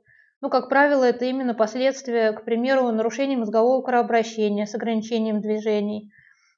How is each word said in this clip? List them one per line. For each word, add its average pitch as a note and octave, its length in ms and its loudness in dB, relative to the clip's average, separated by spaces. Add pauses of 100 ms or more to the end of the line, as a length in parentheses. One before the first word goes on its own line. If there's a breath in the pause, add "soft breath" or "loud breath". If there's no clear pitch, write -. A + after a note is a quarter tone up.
(420 soft breath)
Ну, C4+ 80 -6
как B3+ 180 0
правило, C#4 380 4
это A#3+ 200 0
именно B3+ 280 -2
последствия, A#3 800 0
к A3 100 -12
примеру, B3 480 0
нарушения A#3 460 -2
мозгового A#3 440 2
кровообращения A3 840 0
с G#3 100 -8
ограничением A3 640 -2
движений. G#3+ 720 -4 (460 soft breath)